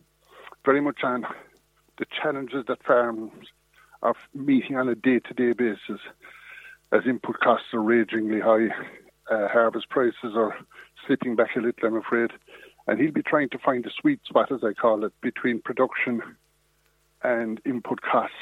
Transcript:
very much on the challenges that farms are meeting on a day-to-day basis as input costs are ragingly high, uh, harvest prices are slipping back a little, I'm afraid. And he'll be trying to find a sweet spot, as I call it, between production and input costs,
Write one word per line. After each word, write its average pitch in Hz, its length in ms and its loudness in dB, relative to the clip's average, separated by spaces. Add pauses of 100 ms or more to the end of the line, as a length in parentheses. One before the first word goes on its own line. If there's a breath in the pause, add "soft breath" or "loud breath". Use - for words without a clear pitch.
(640 loud breath)
very 139 160 4
much 143 240 -2
on 123 200 -2 (760 loud breath)
the - 80 -6 (140)
challenges 139 460 -4
that 123 160 -6
farms 117 480 2 (720 soft breath)
are - 140 2 (180)
meeting 135 420 0
on 127 120 0
a 117 80 0
day-to-day 120 560 0
basis 110 480 -4 (880 loud breath)
as 110 160 4
input 120 320 -2
costs 113 340 2
are 117 80 -2
ragingly 110 600 2
high, 110 340 4 (560 loud breath)
uh, 107 180 0
harvest 113 400 2
prices 117 460 0
are 110 200 2 (520 loud breath)
slipping 127 300 -2
back 113 200 0
a 127 40 0
little, 117 260 -2
I'm 110 100 0
afraid. 117 340 0 (560 loud breath)
And 110 140 0
he'll 156 120 2
be 151 100 0
trying 147 280 0
to - 80 -8
find 123 280 0
a - 40 -8 (100)
sweet 147 260 2
spot, - 240 2
as 123 140 -2
I 107 80 0
call 107 320 2
it, 98 160 -4
between 117 400 -2
production - 640 -2 (1000)
and 117 420 -2
input 123 360 -4
costs, - 420 0